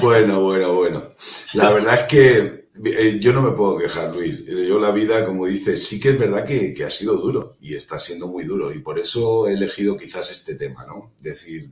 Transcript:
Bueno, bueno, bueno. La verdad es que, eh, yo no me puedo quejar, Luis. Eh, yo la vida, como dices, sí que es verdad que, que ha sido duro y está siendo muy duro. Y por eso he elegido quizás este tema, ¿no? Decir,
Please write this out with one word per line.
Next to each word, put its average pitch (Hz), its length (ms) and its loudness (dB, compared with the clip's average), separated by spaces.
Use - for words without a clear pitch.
Bueno, 107 400 4
bueno, 95 320 2
bueno. 90 300 0
La 104 180 6
verdad 113 300 4
es - 60 -4
que, 123 600 6
eh, 107 340 2
yo 117 120 4
no 135 100 2
me 123 100 2
puedo 98 260 0
quejar, 82 360 -6
Luis. 85 340 -6
Eh, 90 200 -4
yo 101 120 2
la 104 120 2
vida, 107 340 2
como 92 200 -4
dices, 95 420 -2
sí 104 120 -4
que 135 100 2
es 131 100 2
verdad 101 260 0
que, 104 280 -2
que 73 100 -8
ha 73 60 -6
sido 104 260 0
duro - 460 -4
y 73 140 -10
está - 240 -12
siendo 87 280 -10
muy 90 160 -10
duro. 80 300 -6
Y 78 60 -12
por 78 200 -8
eso 113 480 0
he 98 60 0
elegido 98 420 -2
quizás - 360 -10
este - 240 -10
tema, 65 300 -12
¿no? - 340 -20
Decir, 78 520 -14